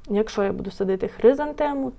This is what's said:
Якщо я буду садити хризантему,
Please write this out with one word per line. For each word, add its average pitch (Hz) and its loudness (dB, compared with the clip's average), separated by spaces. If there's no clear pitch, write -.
Якщо 208 0
я 196 0
буду 190 -6
садити 190 -2
хризантему, 277 2